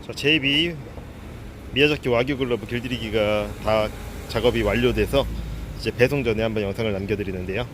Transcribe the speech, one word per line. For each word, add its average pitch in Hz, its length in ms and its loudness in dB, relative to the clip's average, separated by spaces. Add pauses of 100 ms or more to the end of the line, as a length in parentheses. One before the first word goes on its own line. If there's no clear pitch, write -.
자, 117 80 -10
제이비 147 600 2 (960)
미야자키 143 360 4
와규 127 280 2
글러브 120 300 -2
길들이기가 110 840 0 (140)
다 107 260 4 (380)
작업이 117 340 2
완료돼서 110 640 2 (540)
이제 113 100 -4
배송 135 340 2
전에 110 200 2
한번 110 180 0
영상을 101 320 0
남겨드리는데요. 95 800 -2